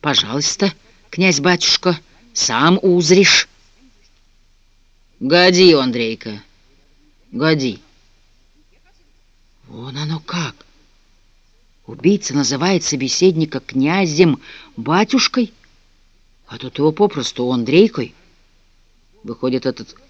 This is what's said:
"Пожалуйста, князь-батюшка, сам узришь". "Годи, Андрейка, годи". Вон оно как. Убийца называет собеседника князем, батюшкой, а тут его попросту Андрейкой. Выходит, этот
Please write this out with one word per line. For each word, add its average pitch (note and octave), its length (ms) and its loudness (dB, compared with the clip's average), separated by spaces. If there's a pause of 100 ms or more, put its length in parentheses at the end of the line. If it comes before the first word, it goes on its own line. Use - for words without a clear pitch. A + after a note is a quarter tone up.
"Пожалуйста, C#3+ 680 -2 (380)
князь-батюшка, F3 880 0 (340)
сам D3 480 2
узришь". F3+ 680 4 (1700)
"Годи, F3 540 4
Андрейка, A#2 680 -2 (920)
годи". C3+ 480 -2 (1900)
Вон B2 300 -16
оно D3+ 220 -6
как. E3 460 -10 (1200)
Убийца E3 480 -2
называет C#3+ 500 -2
собеседника D3+ 760 -2
князем, D#3 840 0 (340)
батюшкой, G#3+ 760 -2 (920)
а A#2 100 -16
тут - 220 -14
его D3+ 120 2
попросту D3 600 -2
Андрейкой. C3 640 2 (1080)
Выходит, B2+ 460 -4
этот - 280 -8 (140)